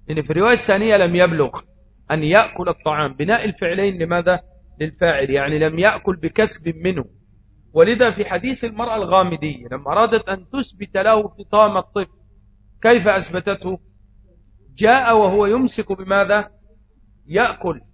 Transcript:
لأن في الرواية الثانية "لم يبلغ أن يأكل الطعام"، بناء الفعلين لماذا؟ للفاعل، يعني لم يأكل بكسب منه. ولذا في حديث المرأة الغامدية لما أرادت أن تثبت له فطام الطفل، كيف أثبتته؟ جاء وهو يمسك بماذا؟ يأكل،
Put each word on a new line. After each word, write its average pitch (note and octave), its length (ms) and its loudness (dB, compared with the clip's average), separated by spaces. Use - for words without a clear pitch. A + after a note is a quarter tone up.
لأن D#3 140 -4
في C#3+ 100 -4
الرواية G3 220 2
الثانية G#3+ 440 2
"لم F3 180 2
يبلغ E3+ 460 2
أن D#3 120 -2
يأكل F3 460 2
الطعام"، D3+ 440 -2
بناء G#3 320 -2
الفعلين F#3 560 -4
لماذا؟ F3 380 0
للفاعل، D3+ 480 0
يعني C#3 300 0
لم D#3 200 0
يأكل F#3+ 360 0
بكسب E3 520 -4
منه. E3 380 -4
ولذا G#3+ 380 4
في G3 140 -6
حديث A#3 400 -6
المرأة A3+ 300 -6
الغامدية E3+ 760 -2
لما C#3 200 -8
أرادت G#3+ 380 0
أن F#3+ 200 -8
تثبت A3 480 -8
له G#3+ 300 2
فطام G#3 500 0
الطفل، F#3 340 -6
كيف A3 260 4
أثبتته؟ F#3+ 720 -4
جاء A#3 440 2
وهو G#3 280 2
يمسك A3+ 460 -2
بماذا؟ G3 600 0
يأكل، F3 560 -2